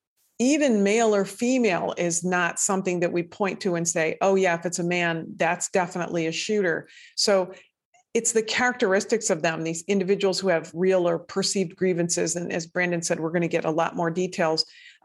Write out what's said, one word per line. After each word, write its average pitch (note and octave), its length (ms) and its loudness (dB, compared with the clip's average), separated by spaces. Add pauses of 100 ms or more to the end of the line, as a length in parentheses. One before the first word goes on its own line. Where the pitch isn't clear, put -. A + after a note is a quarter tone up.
(380)
even C4 420 4
male G#3+ 340 4
or G3 100 2
female A#3 720 0
is E3+ 280 -2
not F3+ 360 0
something F#3+ 420 0
that E3+ 120 0
we E3+ 80 0
point F3+ 400 -4
to F3+ 140 0
and E3 120 -2
say, D#3+ 320 -2
"Oh F#3+ 140 4
yeah, F#3 220 4
if E3+ 100 -6
it's F3 140 -4
a F3 40 -2
man, E3+ 520 0
that's F3 340 0
definitely F3 560 -2
a D#3+ 60 -2
shooter." F3+ 580 -2 (260)
So F#3+ 380 2 (600)
it's A3+ 160 0
the A3 100 2
characteristics A3 880 0
of E3 140 0
them, D#3+ 180 -2
these E3 260 -4
individuals F#3+ 520 2
who G3 80 -2
have E3 260 0
real F3+ 340 2
or E3+ 120 0
perceived F#3+ 560 -2
grievances. E3+ 600 0
And F3 160 -4
as E3 140 -4
Brandon F3 380 -2
said, E3+ 160 -2
we're D#3+ 120 -4
gonna E3+ 160 2
get E3 160 -2
a E3+ 80 0
lot E3 240 0
more E3+ 140 0
details E3+ 560 -2 (400)